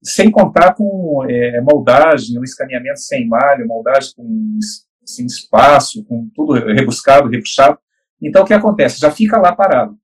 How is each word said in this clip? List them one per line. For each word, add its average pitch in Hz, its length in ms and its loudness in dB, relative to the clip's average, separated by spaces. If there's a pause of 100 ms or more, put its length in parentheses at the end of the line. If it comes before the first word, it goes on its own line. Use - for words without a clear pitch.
Sem - 280 2
contar 185 440 2
com, 180 540 -4
é, 120 340 -2
moldagem, 135 760 2
um 127 60 -8
escaneamento 127 560 -10
sem 127 260 -6
malha, 127 400 0
moldagem 120 500 -4
com 110 420 -8
es-, - 260 -10 (200)
sem - 220 -10
espaço, 135 800 0
com 117 300 -10
tudo 151 200 -2
rebuscado, 123 760 2
repuxado. 135 500 0 (440)
Então, 151 200 2
o - 40 2
que 214 80 2
acontece? 202 460 0
Já 151 100 2
fica 214 280 0
lá 180 160 2
parado. 127 500 0